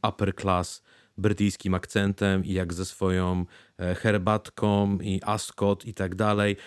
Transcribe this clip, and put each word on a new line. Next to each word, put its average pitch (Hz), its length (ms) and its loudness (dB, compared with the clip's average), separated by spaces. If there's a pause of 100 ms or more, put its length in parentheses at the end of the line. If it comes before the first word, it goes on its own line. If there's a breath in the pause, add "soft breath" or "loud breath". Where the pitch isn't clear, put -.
upper 98 280 0
class 90 460 0 (360 soft breath)
brytyjskim 98 560 2
akcentem 98 680 0
i 98 80 -4
jak 90 220 -2
ze 90 100 -6
swoją, 90 600 0 (320 soft breath)
e, 90 160 -2
herbatką 101 1080 0
i 95 200 -2
Ascot 104 640 -2
i 110 80 -10
tak 92 200 -4
dalej. 104 420 2 (100)